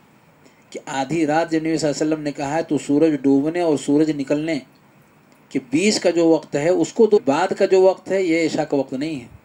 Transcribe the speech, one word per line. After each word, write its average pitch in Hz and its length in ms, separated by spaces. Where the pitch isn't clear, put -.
कि - 80
आधी 143 460
रात 160 240
जब 160 80
नबी 160 200
सल्लल्लाहु - 20
अलैहि 147 240
वसल्लम 156 160
ने 147 120
कहा 143 220
है 165 100
तो 151 160
सूरज 147 420
डूबने 143 400
और 156 160
सूरज 147 340
निकलने 151 480
के - 80
बीच 196 300
का 185 140
जो 165 200
वक्त 156 240
है 147 160
उसको 185 340
तो, 208 120
बाद 165 360
का 202 120
जो 185 160
वक्त 185 280
है 190 140
ये 165 220
इशा 151 180
का 143 120
वक्त 135 180
नहीं 151 220
है, 117 120